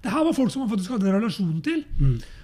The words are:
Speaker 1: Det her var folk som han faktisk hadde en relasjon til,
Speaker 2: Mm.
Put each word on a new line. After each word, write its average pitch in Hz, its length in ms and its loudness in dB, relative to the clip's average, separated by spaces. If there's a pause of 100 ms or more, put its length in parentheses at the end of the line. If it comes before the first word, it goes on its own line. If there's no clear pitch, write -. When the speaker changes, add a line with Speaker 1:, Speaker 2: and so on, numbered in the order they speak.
Speaker 1:
Det 214 120 -4
her 311 100 2
var 330 140 2
folk 254 160 2
som 269 100 -4
han 220 80 0
faktisk 190 240 -2
hadde 196 160 2
en 190 80 4
relasjon 180 420 0
til, 311 220 -2 (160)
Speaker 2:
Mm. 131 220 4 (220)